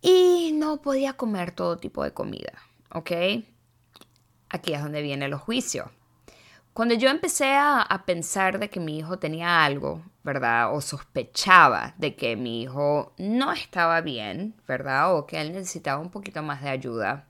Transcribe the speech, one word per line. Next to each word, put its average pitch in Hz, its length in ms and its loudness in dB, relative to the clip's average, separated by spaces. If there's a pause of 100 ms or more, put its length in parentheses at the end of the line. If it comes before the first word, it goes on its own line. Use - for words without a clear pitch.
Y 359 520 6
no 302 280 -2
podía 269 360 -2
comer 190 340 -4
todo 170 280 -4
tipo - 260 -8
de - 80 -6
comida, - 400 -10 (400)
¿ok? 165 180 -8 (1400)
Aquí - 260 -6
es 143 80 -6
donde 151 200 -8
viene 139 240 -6
el 143 100 -6
juicio. - 560 -6 (800)
Cuando 233 220 0
yo 233 160 4
empecé 285 460 0
a, 285 260 4
a - 240 -2
pensar 185 520 -2
de 208 120 -6
que - 100 -8
mi 156 200 -6
hijo 156 200 -8
tenía 165 460 0
algo, 143 360 -4 (220)
¿verdad? 120 500 0
O 147 60 -2
sospechaba 135 1160 6
de 147 180 -4
que 117 220 -2
mi 117 240 -6
hijo 143 560 -2
no 240 340 -2
estaba 165 480 0
bien, 147 560 -8 (100)
¿verdad? 139 480 0
O 151 120 0
que 160 160 -8
él 156 100 -6
necesitaba 175 480 -8
un 170 100 -12
poquito 196 320 -12
más 143 200 -8
de 143 80 -6
ayuda. 127 600 -6